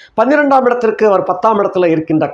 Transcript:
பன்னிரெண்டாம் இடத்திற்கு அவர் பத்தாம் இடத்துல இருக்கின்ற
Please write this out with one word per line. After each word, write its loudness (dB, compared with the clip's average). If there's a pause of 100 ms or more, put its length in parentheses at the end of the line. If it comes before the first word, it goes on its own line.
(200)
பன்னிரெண்டாம் 2
இடத்திற்கு -2
அவர் 0
பத்தாம் 0
இடத்துல 0
இருக்கின்ற -2